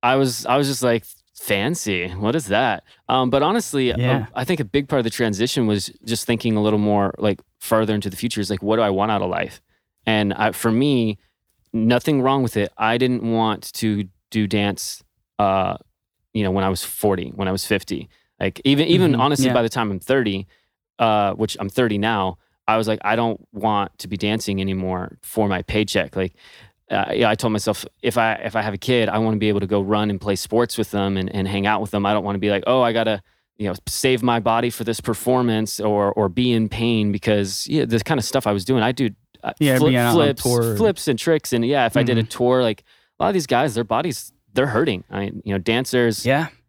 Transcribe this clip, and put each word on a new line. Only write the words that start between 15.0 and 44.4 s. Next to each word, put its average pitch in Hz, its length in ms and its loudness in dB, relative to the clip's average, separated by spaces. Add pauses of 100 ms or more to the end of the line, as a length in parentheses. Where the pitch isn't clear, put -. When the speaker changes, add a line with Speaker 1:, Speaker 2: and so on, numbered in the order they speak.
Speaker 1:
uh, 95 380 2 (580)
you 110 100 0
know, 95 60 2
when 95 140 0
I 95 40 2
was 92 160 -2
forty, 95 500 -2
when 98 140 -4
I 92 40 -2
was 98 140 -4
fifty. - 420 -4 (300)
Like, - 260 -4
even, 143 220 4
even - 260 4
Speaker 2:
Mm-hmm. 117 80 2
Speaker 1:
honestly, 135 260 2
Speaker 2:
Yeah. 127 80 2
Speaker 1:
by 123 80 4
the 113 60 0
time 110 220 -2
I'm 98 100 -4
thirty, 104 460 0 (520)
uh, 107 340 2
which 104 260 -4
I'm 101 100 -6
thirty 110 300 0
now, 101 400 -2 (300)
I 110 80 2
was 110 100 0
like, 110 160 -2
"I 107 140 0
don't 117 240 -2 (120)
want 104 460 -2
to - 100 -14
be 98 80 -6
dancing 104 440 -2
anymore 92 640 -4
for 107 260 -2
my 95 140 -2
paycheck." 98 520 -2
Like, 92 200 -4 (560)
uh, 98 220 0
yeah, 110 180 2
I 107 40 2
told 110 180 -2
myself, 107 320 -2 (180)
if 120 160 -2
I, 113 160 2
if 110 220 -8
I 110 60 -2
have 104 120 -4
a 95 40 -8
kid, 120 300 0
I 107 100 -2
wanna 110 200 0
be 107 100 0
able 101 120 0
to 98 60 -4
go 101 140 0
run 104 300 0
and 98 100 -4
play 101 160 -2
sports 117 420 0
with 110 120 -2
them 98 260 0
and, 92 180 -4
and 95 140 -2
hang 98 180 -2
out 107 140 2
with 95 100 -6
them. 101 160 0
I 101 60 2
don't 104 120 0
wanna 101 140 -2
be 101 120 0
like, 101 160 0
"Oh, 127 160 4
I 117 100 2
gotta, 110 300 0 (360)
you 104 100 -4
know, 92 60 -4 (140)
save 127 340 0
my 120 180 2
body 117 300 0
for 113 140 -8
this 110 160 -4
performance 117 800 0
or, 104 320 2
or 104 160 0
be 123 240 0
in 110 160 2
pain," 110 440 0
because, 101 560 -2
yeah, 151 160 0
the 117 160 0
kind 151 180 -2
of 113 60 -2
stuff - 220 -2
I 107 60 2
was 101 120 -2
doing, 127 180 2
I 117 100 2
do, 123 180 -2 (320)
uh, - 180 -6
Speaker 2:
Yeah, 135 180 4
Speaker 1:
flip-, 147 120 4
Speaker 2:
being 127 60 4
out 120 140 4
on 117 40 2
Speaker 1:
flips, 143 280 2
Speaker 2:
tour. 117 340 2
Speaker 1:
flips 202 320 0
and 120 100 0
tricks. - 340 0
And, 117 140 0
yeah, 135 200 2
if 117 100 0
I 117 60 4
did 117 160 2
a 113 40 2
Speaker 2:
Mm-hmm. 110 60 -4
Speaker 1:
tour, 127 340 2
like, 110 220 -2 (340)
a - 60 0
lot 165 40 2
of 202 60 0
these 165 120 0
guys, 127 280 2
their 113 100 0
bodies, 117 480 -4 (220)